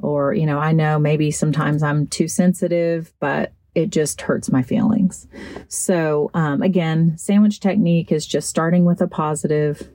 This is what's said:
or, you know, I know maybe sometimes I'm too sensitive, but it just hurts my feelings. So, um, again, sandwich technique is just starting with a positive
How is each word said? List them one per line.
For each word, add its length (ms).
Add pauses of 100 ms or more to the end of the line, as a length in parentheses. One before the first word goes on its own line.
or, 320
you 120
know, 140
I 120
know 280
maybe 320
sometimes 520
I'm 240
too 200
sensitive, 920
but 320 (240)
it 160
just 300
hurts 300
my 120
feelings. 640 (400)
So, 640
um, 280
again, 560
sandwich 420
technique 520
is 140
just 240
starting 360
with 160
a 60
positive 880